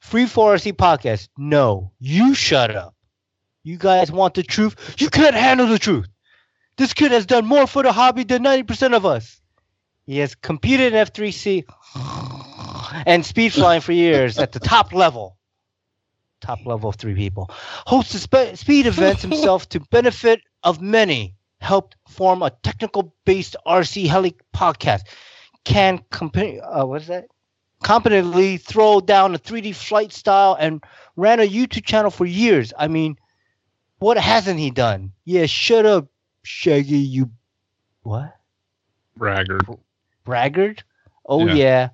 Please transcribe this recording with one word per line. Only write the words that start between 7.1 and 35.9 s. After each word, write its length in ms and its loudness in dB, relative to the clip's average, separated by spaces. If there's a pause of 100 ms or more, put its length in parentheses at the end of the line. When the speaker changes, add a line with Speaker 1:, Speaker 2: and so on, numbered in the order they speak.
Speaker 1:
has 140 2
done 180 2
more 220 4
for 160 -2
the 100 2
hobby 320 2
than 180 -2
ninety 200 2
percent 320 -2
of 100 2
us. 360 -4 (680)
He 120 -6
has 160 -4
competed 600 -2
in 40 4
F 140 0
three 200 -8
C 320 -4 (1400)
and 220 2
speed 260 0
flying 300 4
for 100 -4
years 460 2
at 140 -2
the 80 -10
top 340 2
level." 420 0 (1040)
Top 240 -12
level 240 -6
of 80 -6
three 200 -8
people. 340 -8 (360)
Hosts 280 0
the 60 -8
spe-, 360 0
speed 300 2
events 360 2
himself 480 -2
to 100 -6
benefit 600 2 (220)
of 180 0
many. 540 0 (260)
Helped 360 -2 (120)
form 340 0
a 80 -2 (120)
technical 520 -6 (120)
based 300 -2 (100)
R 180 2
C 220 -6
heli 280 0 (220)
podcast. 440 -2 (640)
Can 340 2 (120)
comp-, 280 -8 (240)
uh, 240 -4
what 160 -8
is 60 -20
that? 180 -10 (560)
Competently 760 2
throw 440 2
down 360 2
a 20 -6
three 220 -12
D 120 -10
flight 400 -4
style 460 2
and 240 -4 (340)
ran 220 4
a 100 2
YouTube 360 -4
channel 260 0
for 160 -4
years. 500 0
I 120 -4
mean, 280 -4 (840)
what 180 2
hasn't 420 0
he 140 -4
done? 400 -4 (120)
Yeah, 220 0
shut 400 0
up, 200 2 (360)